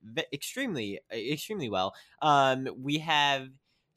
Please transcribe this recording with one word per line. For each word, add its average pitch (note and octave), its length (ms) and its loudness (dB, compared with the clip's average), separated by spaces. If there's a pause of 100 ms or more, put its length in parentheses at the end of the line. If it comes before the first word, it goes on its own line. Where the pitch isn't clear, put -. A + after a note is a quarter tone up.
ve-, A#2 180 -6 (100)
extremely, C#3+ 680 -6 (120)
uh, A2 40 -8
extremely D3 520 -4
well. F#2+ 260 0 (280)
Um, C3+ 540 4
we C#3+ 220 -2
have C#3+ 500 2 (480)